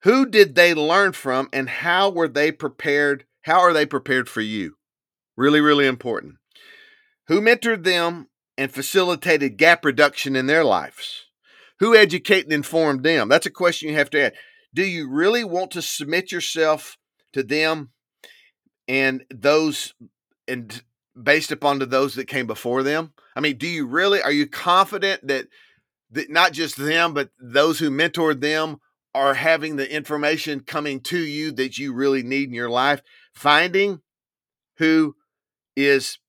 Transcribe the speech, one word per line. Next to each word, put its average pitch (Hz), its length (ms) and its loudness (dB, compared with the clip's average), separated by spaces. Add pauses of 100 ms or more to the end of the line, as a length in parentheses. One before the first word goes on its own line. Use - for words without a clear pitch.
Who 262 240 4
did 196 280 4
they 175 200 6
learn 170 380 2
from, 131 400 -4
and 135 160 -4
how 180 420 0
were 170 180 -2
they 147 240 0
prepared? 143 720 -2 (180)
How 165 180 4
are 180 120 6
they 151 140 2
prepared 127 420 -2
for - 120 -6
you? 107 360 -6 (600)
Really, 147 240 4
really 147 260 4
important. 120 500 -4 (920)
Who 175 140 2
mentored 226 440 2
them 170 440 -2 (280)
and 135 140 -4
facilitated 156 880 0
gap 165 280 4
reduction 143 520 2
in 131 100 -2
their 156 180 2
lives? - 640 -2 (540)
Who 226 160 6
educated 185 480 4
and 147 80 -4
informed 147 500 0
them? 139 260 0
That's 156 180 2
a 170 40 -6
question 170 380 -2
you 151 80 -4
have 143 140 0
to 147 160 0
ask. 107 80 -4 (400)
Do 180 100 -2
you 170 240 -6
really 190 360 0
want 180 280 -6
to 175 100 -8
submit 165 480 -6
yourself 160 680 -4 (360)
to 135 100 -4
them 151 480 -2 (960)
and 131 440 -2
those, 147 640 0 (520)
and 120 360 -10 (380)
based 147 320 0
upon 143 280 -2
to 131 60 -4
those 131 280 -2
that 127 120 -10
came 131 200 -6
before 120 360 -4
them? 151 300 -4 (220)
I 131 60 -8
mean, 143 180 -4
do 139 80 -8
you 165 200 -6
really, 180 360 0
are 143 100 -2
you 147 140 0
confident 185 800 -2
that, 135 200 -4 (640)
that 143 200 -10
not 170 220 2
just 147 240 -6
them, 160 380 0
but 143 160 -4 (100)
those 143 380 0
who 160 120 -2
mentored 156 500 -2
them 156 400 -4 (340)
are 139 200 2
having 156 420 -2
the 139 160 -6
information 151 680 -4
coming 143 400 -8
to 165 180 -6
you 156 340 -6
that 131 260 -6
you 139 140 -8
really 135 300 0
need 135 260 -4
in 123 60 -12
your 120 160 -6
life? 135 320 0 (320)
Finding 175 680 2 (760)
who 160 400 2 (600)
is 139 420 0 (100)